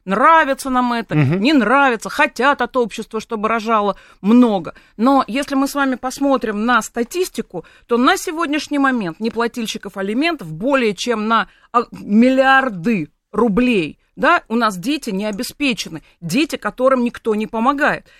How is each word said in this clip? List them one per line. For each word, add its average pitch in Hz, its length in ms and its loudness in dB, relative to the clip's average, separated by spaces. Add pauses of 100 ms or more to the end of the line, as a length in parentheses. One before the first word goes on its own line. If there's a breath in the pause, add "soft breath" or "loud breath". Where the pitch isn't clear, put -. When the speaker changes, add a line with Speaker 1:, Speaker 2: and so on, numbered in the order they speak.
Speaker 1:
Нравится 269 680 2
нам 247 220 0
это, 233 200 -6
Speaker 2:
Мгм. 151 280 2
Speaker 1:
не 277 120 4
нравится, 247 560 2
хотят 277 540 0
от 233 120 -6
общества, 226 440 -4
чтобы 214 300 -6
рожало 214 480 0 (220 soft breath)
много. 214 540 4 (240 soft breath)
Но 262 300 2
если 277 260 -4
мы 269 140 0
с 269 80 -10
вами 277 180 -2
посмотрим 247 720 -2
на 240 160 2
статистику, 233 800 -6 (220 soft breath)
то 233 140 0
на 311 180 4
сегодняшний 302 600 -4
момент 240 400 -2
неплательщиков 226 760 -6
алиментов 214 560 -4
более 226 440 0
чем 220 320 -4
на, 220 200 0 (240 soft breath)
а, 233 200 0
миллиарды 240 1160 2 (220)
рублей. 220 680 0 (160)
Да, 320 320 2
у 220 80 -4
нас 214 220 0
дети 262 320 -4
не 196 160 -4
обеспечены, 214 760 -4 (200 soft breath)
дети, 233 340 0
которым 247 480 0
никто 233 320 -4
не 214 120 -2
помогает. 247 580 0 (140 soft breath)